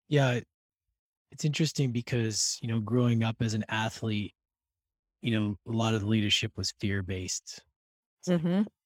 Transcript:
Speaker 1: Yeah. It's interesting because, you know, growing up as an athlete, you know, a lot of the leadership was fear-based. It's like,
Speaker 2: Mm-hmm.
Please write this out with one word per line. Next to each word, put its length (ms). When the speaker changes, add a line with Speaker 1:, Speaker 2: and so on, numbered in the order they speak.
Speaker 1:
Yeah. 320
It's 140
interesting 480
because, 680
you 60
know, 120
growing 440
up 160
as 140
an 140
athlete, 640
you 160
know, 200
a 80
lot 180
of 80
the 60
leadership 480
was 240
fear-based. 800
It's 100
like, 100
Speaker 2:
Mm-hmm. 220